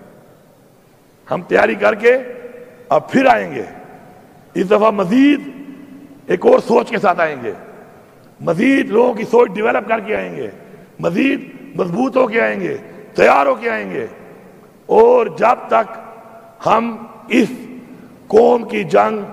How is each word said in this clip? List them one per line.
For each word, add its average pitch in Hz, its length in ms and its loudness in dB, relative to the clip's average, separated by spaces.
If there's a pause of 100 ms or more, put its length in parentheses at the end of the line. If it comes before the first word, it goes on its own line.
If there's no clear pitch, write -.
(1300)
हम 175 140 -6
तैयारी 208 340 0
करके 220 380 2 (800)
अब 151 200 0
फिर 262 160 2
आएंगे। 180 380 0 (920)
इस 185 140 -2
दफा 214 240 4
मजीद 254 580 2 (800)
एक 180 140 -2
और 247 160 6
सोच 233 280 2
के 226 100 -4
साथ 175 220 0
आएंगे, 131 320 -4 (840)
मजीद 233 500 0
लोगों 240 240 2
की 214 120 -6
सोच 233 260 2
develop 220 360 -2
करके 214 280 -4
आएंगे, 170 360 -8 (500)
मजीद 233 760 -4
मजबूत 190 400 -2
होके 226 220 0
आएंगे, 202 340 -4 (420)
तैयार 277 320 4
होके 233 220 -2
आएंगे। 185 400 -6 (800)
और 226 480 4
जब 226 320 0
तक 226 300 -2 (640)
हम 220 680 -2
इस 208 180 2 (800)
कौम 233 360 4
की 208 200 -6
जंग, 202 340 0 (140)